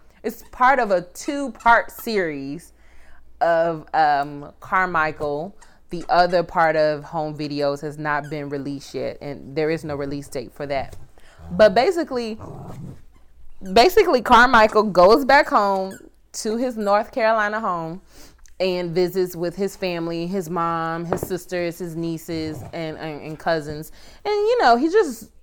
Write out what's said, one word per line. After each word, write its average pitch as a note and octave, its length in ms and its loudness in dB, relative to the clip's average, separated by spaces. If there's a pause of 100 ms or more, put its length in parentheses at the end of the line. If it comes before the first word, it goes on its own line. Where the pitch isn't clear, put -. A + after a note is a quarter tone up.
(240)
it's A#3+ 200 -10 (100)
part B3+ 260 4
of A3+ 120 0
a F3+ 120 2
two-part A#3 880 0
series D#3+ 840 -6 (680)
of, E3 500 0
um, D3 680 0
Carmichael. D#3+ 960 -2 (360)
The E3+ 180 -10
other F3 340 4
part E3 320 2
of D3+ 300 0
home D3+ 340 -6
videos C#3+ 440 -4
has D3 140 -10
not D3 320 -4
been C#3+ 200 -8
released C#3 440 -8
yet, B2 280 -6
and C3+ 340 -12
there D#3 160 0
is D#3+ 140 -4
no D3+ 100 -6
release C#3 320 -8
date B2 260 -10
for D3 140 -10
that. C3+ 300 -6 (560)
But G3 240 6
basically, B3 640 -2 (1300)
basically D#4 500 6
Carmichael A3+ 600 6
goes G3 400 6
back C#4 240 6
home G3 500 0 (340)
to A3 240 -4
his B3 200 -2
North G#3 360 0
Carolina A3 480 0
home F3 400 -6 (580)
and F3+ 360 -2
visits F3+ 420 0
with E3+ 200 -4
his G3 200 -4
family, E3+ 500 -4
his F#3 220 -4
mom, E3 560 -4
his E3 160 -6
sisters, F3 580 -6
his E3+ 160 -10
nieces, D#3+ 680 -8 (100)
and, D#3+ 260 -10
and, D3 240 -10
and D3+ 160 -12
cousins. D#3 540 -4 (320)
And, G#4 100 -2
you G#4+ 280 2
know, A#3+ 140 6
he's D#4+ 160 0
just F4+ 380 0 (120)